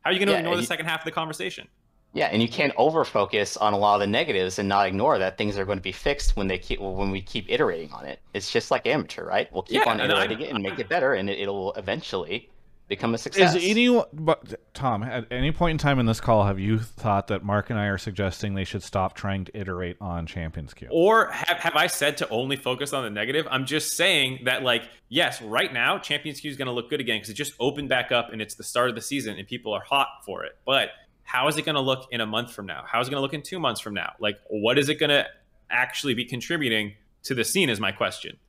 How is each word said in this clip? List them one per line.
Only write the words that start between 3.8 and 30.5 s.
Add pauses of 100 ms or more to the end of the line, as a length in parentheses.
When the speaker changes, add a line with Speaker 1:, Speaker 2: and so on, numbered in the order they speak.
Speaker 2:
of
the
negatives
and
not
ignore
that
things
are
gonna
be
fixed
when
they
keep,
when
we
keep
iterating
on
it. (120)
It's
just
like
amateur,
right?
We'll
keep
Speaker 1:
Yeah,
Speaker 2:
on
Speaker 1:
and
I
Speaker 2:
iterating
it
and
make
it
better,
and
it,
it'll
eventually (400)
become
a
success.
Speaker 3:
Is
anyone,
but
Tom,
at
any
point
in
time
in
this
call,
have
you
thought
that
Mark
and
I
are
suggesting
they
should
stop
trying
to
iterate
on
Champions
Queue?
Speaker 1:
Or
have,
have
I
said
to
only
focus
on
the
negative?
I'm
just
saying
that,
like, (240)
yes,
right
now,
Champions
Queue
is
gonna
look
good
again
'cause
it
just
opened
back
up
and
it's
the
start
of
the
season
and
people
are
hot (160)
for
it.